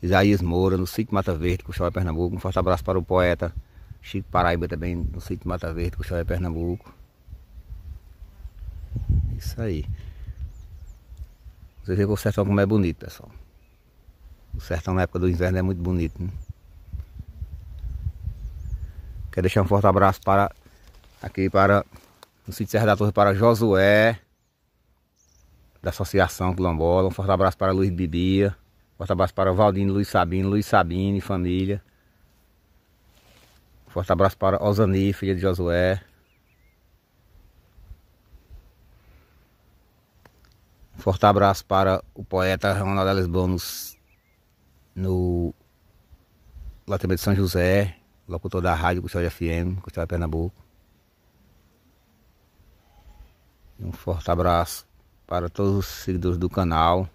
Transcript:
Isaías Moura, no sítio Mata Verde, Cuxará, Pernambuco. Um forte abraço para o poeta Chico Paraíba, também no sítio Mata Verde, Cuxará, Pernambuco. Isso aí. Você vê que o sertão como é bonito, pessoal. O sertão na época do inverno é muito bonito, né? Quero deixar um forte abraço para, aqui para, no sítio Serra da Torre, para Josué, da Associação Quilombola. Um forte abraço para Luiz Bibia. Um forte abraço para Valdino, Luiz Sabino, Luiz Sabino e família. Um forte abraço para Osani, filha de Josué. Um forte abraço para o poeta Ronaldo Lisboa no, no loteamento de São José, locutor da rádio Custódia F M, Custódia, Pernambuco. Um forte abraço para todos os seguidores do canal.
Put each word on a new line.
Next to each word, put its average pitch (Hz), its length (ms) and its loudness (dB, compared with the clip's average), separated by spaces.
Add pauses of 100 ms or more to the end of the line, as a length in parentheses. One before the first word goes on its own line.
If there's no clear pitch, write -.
Isaías 95 400 4
Moura, 92 340 2
no 92 80 0
sítio - 300 -6
Mata 95 180 0
Verde, 87 300 -2
Cuxará, 90 300 -4
Pernambuco. 87 420 -2
Um 90 60 -8
forte 95 180 -2
abraço 90 240 2
para 92 160 0
o 90 60 -2
poeta 90 500 2 (480)
Chico - 260 -10
Paraíba, 87 380 0
também 85 300 -4
no 90 240 -6
sítio - 280 -8
Mata 87 240 -6
Verde, 85 240 -4
Cuxará, 85 280 -4
Pernambuco. 87 680 -4 (2500)
Isso - 260 -6
aí. 82 240 -4 (2000)
Você 95 100 -2
vê 98 100 4
que 104 80 0
o 101 40 0
sertão 101 280 0
como 101 160 4
é 98 60 4
bonito, 98 320 2
pessoal. - 320 -18 (1200)
O - 80 -6
sertão 85 320 -4
na 92 100 2
época 90 180 -2
do 92 80 2
inverno 90 280 0
é 92 60 0
muito 92 180 -2
bonito, 87 400 -2
né? 87 80 -6 (3000)
Quero - 120 -2
deixar 92 200 4
um 87 60 2
forte 101 180 4
abraço 95 340 4
para, 98 300 2 (720)
aqui 95 260 -2
para, 98 360 6 (600)
no - 80 -12
sítio 104 200 -6
Serra 110 140 2
da 104 100 6
Torre, 104 160 0
para 101 220 4
Josué, 107 840 6 (1600)
da 90 80 -2
Associação 92 640 0
Quilombola. 87 540 2
Um - 20 0
forte 95 200 -4
abraço 95 260 4
para 95 140 0
Luiz 95 200 2
Bibia. 92 680 0 (380)
Um - 20 -20
forte 87 160 -4
abraço 90 220 0
para 95 180 2
Valdino, 98 400 2
Luiz 101 160 0
Sabino, 92 400 0
Luiz 104 160 0
Sabino 95 540 2
e - 20 -2
família. 95 640 -2 (2000)
Um - 40 -20
forte 92 200 -4
abraço 95 280 4
para 95 260 2
Osani, 101 480 4
filha 98 220 -2
de 90 80 -4
Josué. 90 600 2 (4000)
Um - 20 -18
forte 98 280 2
abraço 98 400 4
para 95 360 2 (120)
o 101 100 -14
poeta 95 480 0
Ronaldo 98 480 0
Lisboa 90 260 0
no, 90 100 0 (1400)
no 90 600 0 (1300)
loteamento 92 320 -2
de - 60 -8
São 101 100 4
José, 92 640 2 (280)
locutor 90 340 -6
da 87 140 2
rádio 87 280 0
Custódia 87 260 -2
F 85 180 -6
M, 85 300 -2
Custódia, 87 300 -8
Pernambuco. 82 500 -4 (3250)
Um 92 140 -8
forte 87 380 -6
abraço 87 540 0 (420)
para 87 220 -4
todos 98 280 0
os 98 100 -2
seguidores 90 520 -4
do 90 120 -2
canal. 85 640 2